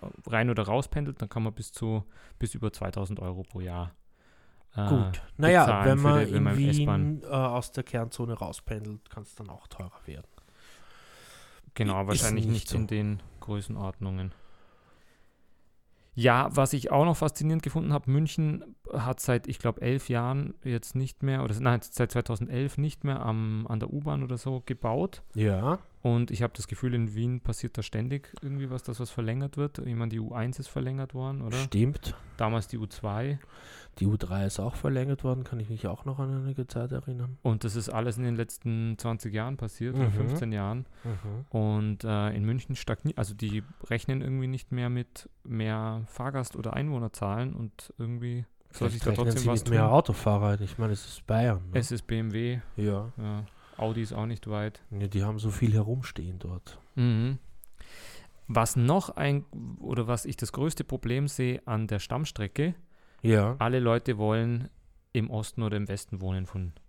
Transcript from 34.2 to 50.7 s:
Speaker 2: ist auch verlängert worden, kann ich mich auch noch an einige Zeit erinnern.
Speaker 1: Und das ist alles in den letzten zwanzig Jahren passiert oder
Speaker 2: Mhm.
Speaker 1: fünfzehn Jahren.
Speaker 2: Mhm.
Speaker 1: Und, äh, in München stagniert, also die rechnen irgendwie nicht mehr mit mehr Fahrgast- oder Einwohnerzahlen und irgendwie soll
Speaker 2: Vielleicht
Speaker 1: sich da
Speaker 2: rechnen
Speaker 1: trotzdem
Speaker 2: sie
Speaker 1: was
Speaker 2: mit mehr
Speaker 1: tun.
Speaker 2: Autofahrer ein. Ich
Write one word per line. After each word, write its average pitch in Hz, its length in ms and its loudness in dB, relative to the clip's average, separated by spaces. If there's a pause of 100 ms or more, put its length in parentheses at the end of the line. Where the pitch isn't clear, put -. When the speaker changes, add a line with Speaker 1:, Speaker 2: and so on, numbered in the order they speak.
Speaker 2:
ist 95 140 -2
auch 107 160 -2
verlängert 135 480 0
worden, 127 220 0
kann 117 160 -6
ich 107 80 -6
mich 110 180 -4
auch - 160 -6
noch 135 160 -6
an 135 140 -2 (100)
einige 135 240 -4
Zeit 120 240 -4
erinnern. 127 500 -6
Speaker 1:
Und 113 220 2
das 113 140 -2
ist 107 100 -4
alles 113 300 0
in 127 60 -2
den 120 120 2
letzten 113 640 -2
zwanzig 113 360 -4
Jahren 117 220 -2
passiert 120 400 -4
oder 131 140 4
Speaker 2:
Mhm. - 20 2
Speaker 1:
fünfzehn 113 400 0
Jahren. 107 360 -2 (180)
Speaker 2:
Mhm. 107 520 -6
Speaker 1:
Und, 107 460 2
äh, 104 280 0
in 101 120 0
München 120 320 -2
stagniert, - 420 -2
also 104 160 -2
die 107 300 -4 (220)
rechnen 131 360 -2
irgendwie 131 260 -2
nicht 131 260 -6
mehr 123 160 0
mit 123 400 -6 (160)
mehr 110 600 -2
Fahrgast- 131 500 -4
oder 110 160 -4
Einwohnerzahlen 120 800 -2
und - 440 -10
irgendwie 120 480 -4 (260)
soll 120 180 0
Speaker 2:
Vielleicht 110 40 -4
Speaker 1:
sich 110 100 -4
da - 80 2
Speaker 2:
rechnen 117 140 4
Speaker 1:
trotzdem 117 180 2
Speaker 2:
sie 117 40 4
Speaker 1:
was 117 160 4
Speaker 2:
mit 120 60 -2
mehr 113 140 8
Speaker 1:
tun. 107 80 8
Speaker 2:
Autofahrer 104 560 4
ein. 101 160 2
Ich - 140 -6